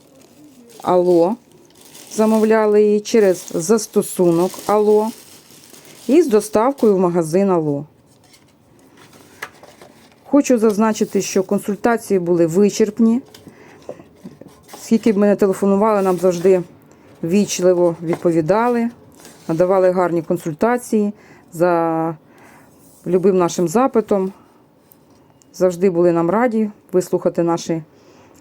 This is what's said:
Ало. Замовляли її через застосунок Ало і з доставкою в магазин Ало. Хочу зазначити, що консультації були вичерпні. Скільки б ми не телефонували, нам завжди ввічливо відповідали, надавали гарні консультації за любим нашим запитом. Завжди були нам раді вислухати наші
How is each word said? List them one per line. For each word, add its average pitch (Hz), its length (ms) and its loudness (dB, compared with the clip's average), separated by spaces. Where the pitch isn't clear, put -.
Ало. 180 540 2
Замовляли 214 720 2
її 208 160 2
через 208 540 0
застосунок 185 1000 0
Ало 214 440 2
і 302 140 4
з 311 60 0
доставкою 214 680 0
в 185 40 0
магазин 180 500 0
Ало. 151 360 -2
Хочу 269 340 0
зазначити, 214 640 0
що 190 220 -2
консультації 202 760 -2
були 170 260 2
вичерпні. 208 760 2
Скільки 226 320 0
б 190 40 0
ми 208 100 2
не 202 80 4
телефонували, 196 680 0
нам 185 160 0
завжди 175 460 2
ввічливо 175 800 0
відповідали, 185 840 -2
надавали 185 440 2
гарні 175 300 -2
консультації 208 920 -4
за 165 640 -2
любим 185 300 0
нашим 175 300 -2
запитом. 208 640 -2
Завжди 185 360 0
були 175 220 2
нам 170 180 0
раді 220 400 0
вислухати 175 520 -2
наші 165 400 -4